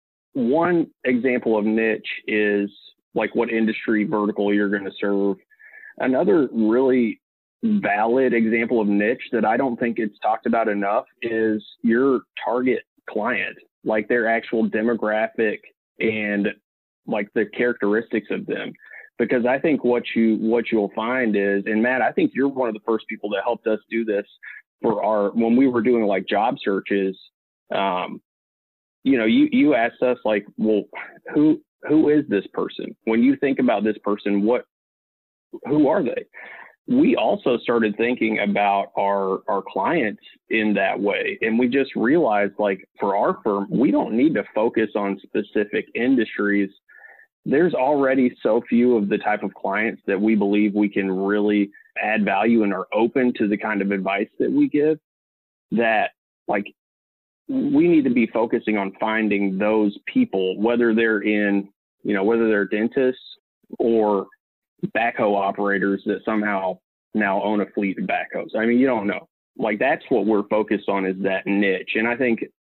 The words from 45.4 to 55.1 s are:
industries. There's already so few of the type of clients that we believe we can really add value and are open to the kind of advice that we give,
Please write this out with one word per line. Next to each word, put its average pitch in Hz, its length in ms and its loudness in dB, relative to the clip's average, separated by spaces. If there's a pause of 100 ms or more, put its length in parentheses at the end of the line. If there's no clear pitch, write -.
industries. 117 760 0 (760)
There's 156 300 2
already 135 640 2
so 117 260 2
few 120 300 4
of 101 120 0
the 104 100 0
type 104 240 -2
of 98 100 -6
clients 104 540 -4
that 98 120 0
we 110 160 2
believe 104 380 2
we 104 160 2
can 98 200 -2
really 101 640 0 (300)
add 107 240 0
value 107 380 2
and 101 100 0
are 92 200 -6
open 120 420 2
to 107 120 -2
the 104 100 0
kind 107 240 -4
of 101 100 -2
advice 98 380 -2 (100)
that 127 120 -2
we 143 160 2
give, 151 320 0 (720)